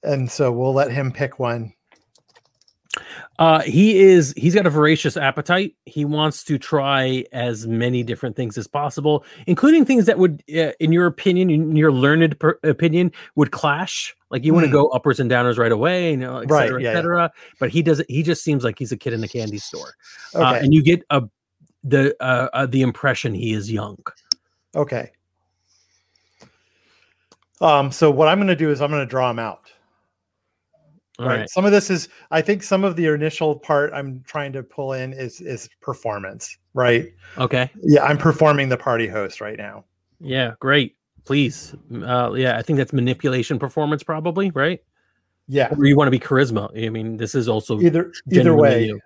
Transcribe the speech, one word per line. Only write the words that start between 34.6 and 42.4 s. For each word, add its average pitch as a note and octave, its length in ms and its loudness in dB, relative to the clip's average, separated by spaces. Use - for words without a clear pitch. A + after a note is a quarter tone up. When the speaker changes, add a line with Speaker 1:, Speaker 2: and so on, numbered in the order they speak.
Speaker 1:
pull C3+ 320 -10
in C3 200 -8
is, C3 280 -14
is C3+ 260 -12
performance, G#2 760 -10
right? B2 360 0
Speaker 2:
Okay. B2+ 320 -2
Speaker 1:
Yeah, D3 220 6
I'm C#3 160 0
performing D3 500 2
the B2+ 80 0
party A#2 300 -2
host G2 340 -8
right G#2+ 160 -12
now. G#2 280 -16
Speaker 2:
Yeah, C3 400 -4
great. C3+ 360 -2
Please. C#3 480 -4
Uh, B2 300 -2
yeah, B2+ 220 -2